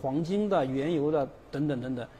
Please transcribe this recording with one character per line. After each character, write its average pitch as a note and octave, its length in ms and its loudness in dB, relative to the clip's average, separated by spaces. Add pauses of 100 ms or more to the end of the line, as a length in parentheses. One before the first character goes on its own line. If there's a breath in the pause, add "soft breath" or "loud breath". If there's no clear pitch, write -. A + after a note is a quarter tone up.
黄 C#3+ 220 0
金 G3+ 260 0
的、 E3 160 4
原 C3+ 260 0
油 D3+ 200 2
的 C#3 180 2 (220)
等 D3 160 0
等 C3+ 120 0
等 B2+ 160 -4
等。 A#2+ 120 -6 (120)